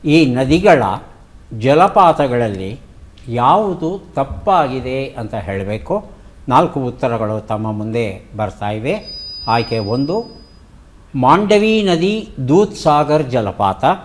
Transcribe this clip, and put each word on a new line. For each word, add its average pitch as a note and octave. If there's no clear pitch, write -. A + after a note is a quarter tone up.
ಈ D3
ನದಿಗಳ D3
ಜಲಪಾತಗಳಲ್ಲಿ C3
ಯಾವುದು E3
ತಪ್ಪಾಗಿದೆ C3+
ಅಂತ A#2
ಹೇಳಬೇಕು. G2+
ನಾಲ್ಕು D3+
ಉತ್ತರಗಳು A#2
ತಮ್ಮ A2
ಮುಂದೆ G#2+
ಬರ್ತಾ G#2
ಇವೆ. A2
ಆಯ್ಕೆ A#2
ಒಂದು, C#3
ಮಾಂಡವಿ G#3
ನದಿ F#3+
ದೂದ್ಸಾಗರ್ D3+
ಜಲಪಾತ G2+